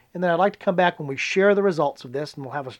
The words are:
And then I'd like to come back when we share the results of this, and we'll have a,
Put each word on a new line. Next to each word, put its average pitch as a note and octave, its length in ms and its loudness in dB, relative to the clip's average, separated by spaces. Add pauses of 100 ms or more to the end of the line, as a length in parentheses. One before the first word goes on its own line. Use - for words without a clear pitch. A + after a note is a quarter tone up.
(140)
And F3+ 100 -4
then F3+ 80 2
I'd E3 80 2
like G3 140 2
to - 60 -20
come F#3+ 160 -2
back F3 240 2
when D3+ 80 -8
we C#3 80 -6
share F#3+ 380 2
the G3 100 2
results D#3 400 0
of B2+ 80 -16
this, C#3+ 220 -8
and C#3+ 100 -12
we'll B2+ 100 -10
have C#3 140 -8
a, A#2+ 120 -14